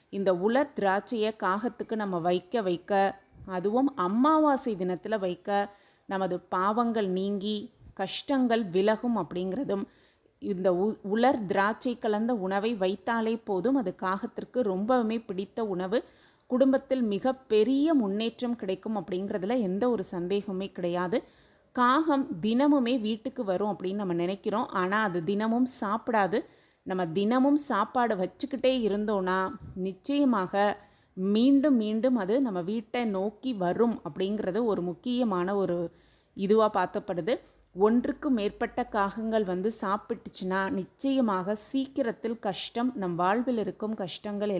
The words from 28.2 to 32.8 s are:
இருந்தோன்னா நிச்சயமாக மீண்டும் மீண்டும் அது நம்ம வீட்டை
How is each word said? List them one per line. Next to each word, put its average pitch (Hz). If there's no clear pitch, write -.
இருந்தோன்னா 196
நிச்சயமாக 202
மீண்டும் 254
மீண்டும் 220
அது 196
நம்ம 196
வீட்டை 226